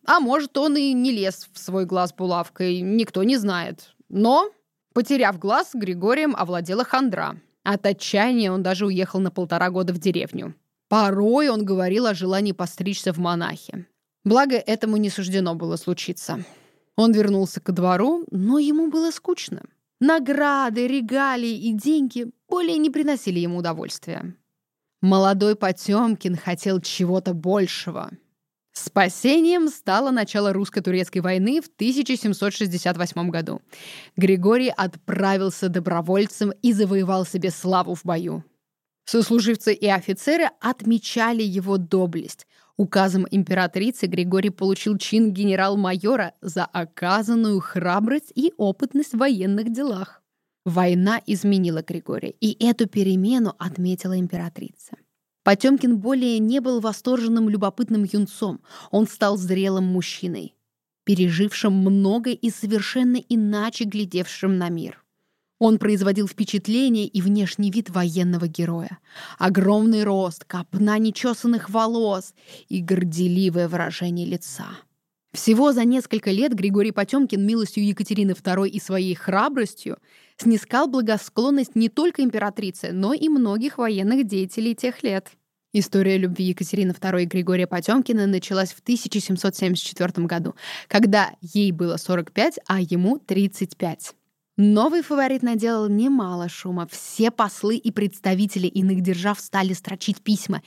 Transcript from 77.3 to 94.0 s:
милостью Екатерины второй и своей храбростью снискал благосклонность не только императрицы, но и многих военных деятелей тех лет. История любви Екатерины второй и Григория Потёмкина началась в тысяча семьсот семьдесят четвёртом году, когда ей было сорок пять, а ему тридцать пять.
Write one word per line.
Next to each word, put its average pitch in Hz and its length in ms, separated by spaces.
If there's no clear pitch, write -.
милостью 214 400
Екатерины 202 480
второй 190 360
и 196 100
своей 185 360
храбростью 233 800
снискал 233 500
благосклонность 247 880
не 226 140
только 320 320
императрицы, 202 720
но 190 200
и 311 140
многих 247 500
военных 226 480
деятелей 202 500
тех - 280
лет. 196 280
История 196 440
любви 185 280
Екатерины 180 480
второй 180 300
и - 20
Григория 180 420
Потёмкина 208 600
началась 190 440
в - 80
тысяча 226 400
семьсот 190 380
семьдесят 180 300
четвёртом 175 380
году, 170 300
когда 208 440
ей 196 320
было 170 240
сорок 175 340
пять, 302 340
а 190 140
ему 180 400
тридцать 196 560
пять. - 380